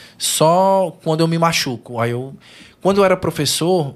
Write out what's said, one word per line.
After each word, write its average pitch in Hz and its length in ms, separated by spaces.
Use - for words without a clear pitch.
só 190 840
quando 156 180
eu 165 60
me 165 100
machuco. 143 640
Aí 117 140
eu... 131 240
quando 196 180
eu 196 60
era 185 120
professor 160 800